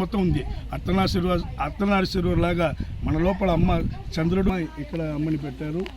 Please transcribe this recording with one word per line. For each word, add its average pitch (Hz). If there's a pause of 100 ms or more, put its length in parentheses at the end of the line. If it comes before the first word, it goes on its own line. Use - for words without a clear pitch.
మొత్తం 190
ఉంది. 147 (340)
అర్ధనారీశ్వరు, 180 (380)
అర్ధనారీశ్వరులాగా 175 (380)
మన 147 (120)
లోపల 190 (100)
అమ్మ 175 (460)
చంద్రుడు 185 (320)
ఇక్కడ 165 (160)
అమ్మని 151
పెట్టారు. 151 (140)